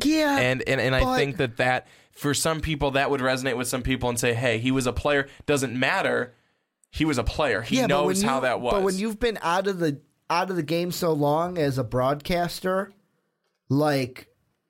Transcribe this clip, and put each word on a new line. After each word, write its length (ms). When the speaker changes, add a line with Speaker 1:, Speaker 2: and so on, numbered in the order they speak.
Speaker 1:
Yeah, 340
Speaker 2:
And, 300
and, 120
and 140
I 80
Speaker 1:
but 140
Speaker 2:
think 220
that, 200
that 300
for 220
some 280
people, 300
that 180
would 120
resonate 360
with 100
some 140
people 280
and 100
say, 140
"Hey, 260
he 120
was 140
a 80
player. 340
Doesn't 320
matter." 560
He 140
was 120
a 60
player. 380
He 160
Speaker 1:
Yeah, 100
but 180
when 20
Speaker 2:
knows 140
how 140
Speaker 1:
you, 60
Speaker 2:
that 200
was. 120
Speaker 1:
but 100
when 160
you've 200
been 220
out 260
of 120
the, 200
out 220
of 60
the 60
game 280
so 220
long 440
as 220
a 40
broadcaster, 1080
like, 600